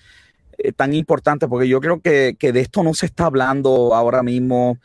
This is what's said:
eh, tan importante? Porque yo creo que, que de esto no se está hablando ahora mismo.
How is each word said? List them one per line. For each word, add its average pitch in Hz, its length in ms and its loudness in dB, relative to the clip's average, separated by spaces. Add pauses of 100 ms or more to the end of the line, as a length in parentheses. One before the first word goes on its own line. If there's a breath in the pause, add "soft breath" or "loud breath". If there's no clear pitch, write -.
(580 soft breath)
eh, - 140 -4
tan 139 220 -2
importante? 151 540 -2
Porque 123 200 0
yo 131 140 2
creo 165 180 -2
que, 139 400 2
que 135 120 0
de 120 100 2
esto 175 220 -2
no 160 100 0
se 180 140 -6
está 170 180 -4
hablando 131 720 2
ahora 120 260 2
mismo. 123 640 -2